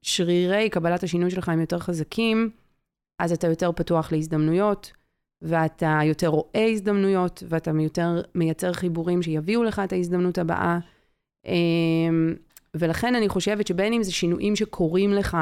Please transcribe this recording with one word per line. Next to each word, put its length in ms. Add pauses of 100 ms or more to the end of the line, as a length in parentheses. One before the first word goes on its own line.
שרירי 680
קבלת 320
השינוי 280
שלך 180
הם 120
יותר 180
חזקים, 720 (680)
אז 140
אתה 140
יותר 260
פתוח 400
להזדמנויות, 800 (500)
ואתה 640
יותר 240
רואה 420
הזדמנויות, 760
ואתה 220 (100)
יותר 420 (120)
מייצר 380
חיבורים 500
שיביאו 400
לך 160
את 140
ההזדמנות 460
הבאה. 400 (680)
אמ, 880 (400)
ולכן 400
אני 140
חושבת 380
שבין 260
אם 100
זה 100
שינויים 440
שקורים 560
לך 300